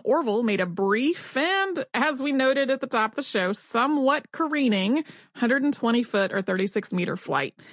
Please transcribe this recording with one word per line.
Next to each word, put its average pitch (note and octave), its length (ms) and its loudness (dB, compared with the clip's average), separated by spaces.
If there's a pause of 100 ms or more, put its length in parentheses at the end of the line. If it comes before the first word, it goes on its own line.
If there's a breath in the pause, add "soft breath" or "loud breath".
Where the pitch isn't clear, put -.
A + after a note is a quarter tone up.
Orville A#3+ 400 2
made G3+ 160 2
a F3+ 60 0
brief G3+ 680 0
and, F#4 560 0
as C4+ 300 0
we C#4+ 100 0
noted C4 380 2
at C4+ 100 -2
the C4 60 -6
top A3 260 0
of - 40 -20
the C#4+ 60 -2
show, F#3+ 300 -2
somewhat C#4 800 0
careening C#4 760 0 (300 loud breath)
hundred C4 280 2
and C#4+ 120 2
twenty A#3 300 0
foot G3 280 0
or G3 100 -2
thirty-six F#3+ 500 -2
meter F3 240 -2
flight. C#3 380 -4 (180 loud breath)